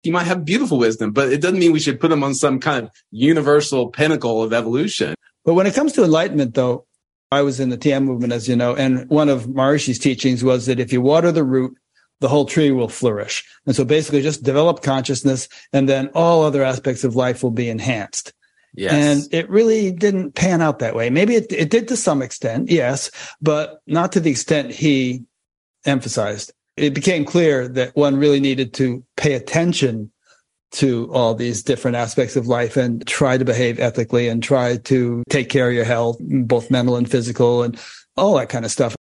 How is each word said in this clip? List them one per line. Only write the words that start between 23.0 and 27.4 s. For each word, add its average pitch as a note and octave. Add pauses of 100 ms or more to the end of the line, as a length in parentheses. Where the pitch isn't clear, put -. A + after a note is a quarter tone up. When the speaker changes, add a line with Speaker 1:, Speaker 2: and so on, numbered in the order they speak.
Speaker 2:
but D3+
not E3+
to F#3+
the D#3+
extent C#3
he C3 (600)
emphasized. A2 (240)
It D3
became D3+
clear C#3+